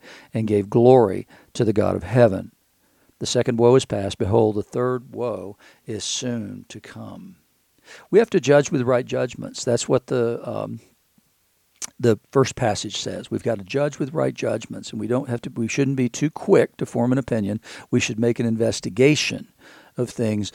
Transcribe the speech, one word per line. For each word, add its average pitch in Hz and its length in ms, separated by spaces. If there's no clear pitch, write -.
and 110 140
gave 101 200
glory 117 600
to 123 120
the 107 80
God 95 220
of 92 80
heaven. 95 480
The 120 60
second 123 300
woe 120 180
is 131 100
past. 104 320
Behold, 107 380
the 101 80
third 123 500
woe 104 440
is 107 180
soon 104 640
to 107 100
come. 101 560
We 190 80
have 226 100
to 190 80
judge 143 320
with 139 120
right 123 220
judgments. 123 600
That's 120 240
what 131 180
the, 117 420
um, 110 300
the 117 220
first 135 240
passage 104 420
says. - 320
We've 107 140
got 113 160
to 98 60
judge 139 340
with 147 160
right 131 180
judgments, - 600
and 113 80
we 107 80
don't 127 200
have 120 140
to, - 80
we 117 160
shouldn't 139 300
be 127 120
too 147 220
quick - 460
to - 100
form 120 240
an 127 80
opinion. 110 420
We 123 80
should 113 220
make 117 180
an 120 80
investigation 113 1000
of 123 140
things 107 440